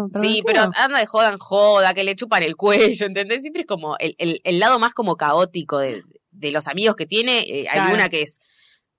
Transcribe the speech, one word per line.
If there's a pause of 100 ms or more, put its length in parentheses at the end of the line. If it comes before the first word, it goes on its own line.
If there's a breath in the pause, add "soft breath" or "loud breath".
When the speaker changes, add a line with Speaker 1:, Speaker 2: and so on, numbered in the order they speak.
(200)
Speaker 1:
sí,
Speaker 2:
pervertido.
Speaker 1:
pero
anda
de
joda
en
joda,
que
le
chupan
el
cuello,
¿entendés?
Siempre
es
como
el,
el,
el
lado
más
como
caótico
de, (280)
de
los
amigos
que
tiene.
Eh,
hay
Speaker 2:
Claro.
Speaker 1:
una
que
es (600 soft breath)